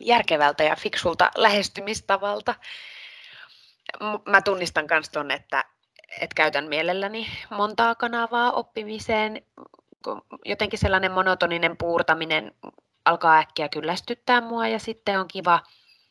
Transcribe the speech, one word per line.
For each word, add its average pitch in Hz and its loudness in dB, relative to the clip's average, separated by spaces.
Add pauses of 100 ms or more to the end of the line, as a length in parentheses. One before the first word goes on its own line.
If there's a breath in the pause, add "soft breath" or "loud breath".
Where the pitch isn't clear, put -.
järkevältä 160 4
ja 156 2
fiksulta - 0
lähestymistavalta. 202 -2 (1500 loud breath)
M-, 208 -8
mä 196 8
tunnistan 175 -2
kans 156 0
ton, 147 -4
että, 139 -4 (560)
että - -8
käytän 151 0
mielelläni 196 -4 (200 loud breath)
montaa 214 0
kanavaa 233 0
oppimiseen, 214 -4 (640)
kun 104 -8 (220)
jotenkin 208 -4
sellainen 190 2
monotoninen 170 2
puurtaminen 165 0 (520)
alkaa 165 6
äkkiä 156 -2
kyllästyttää 185 -2
mua 226 -4
ja 220 -2
sitten 208 -4
on 180 -4
kiva, 175 2 (500 soft breath)